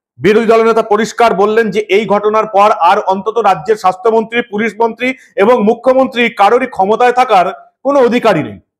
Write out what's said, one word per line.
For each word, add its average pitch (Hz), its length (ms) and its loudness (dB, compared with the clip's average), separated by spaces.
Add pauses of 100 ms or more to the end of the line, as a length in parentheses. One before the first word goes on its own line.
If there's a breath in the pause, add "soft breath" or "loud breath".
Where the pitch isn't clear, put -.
(180)
বিরোধী 208 280 0
দলনেতা 226 360 2
পরিষ্কার 220 520 0
বললেন 214 360 0
যে 196 100 -4
এই 208 260 0
ঘটনার 208 400 0
পর 196 240 2
আর 190 280 0
অন্তত 196 400 -4
রাজ্যের 208 380 0
স্বাস্থ্যমন্ত্রী, 220 680 -2
পুলিশ 208 380 -6
মন্ত্রী 233 340 -4 (220 soft breath)
এবং 220 280 2
মুখ্যমন্ত্রী 240 640 0
কারোরই 226 380 0
ক্ষমতায় 220 460 0
থাকার 220 340 2 (360)
কোনো 277 180 0
অধিকারই 226 420 0
নেই। 104 160 -14 (220)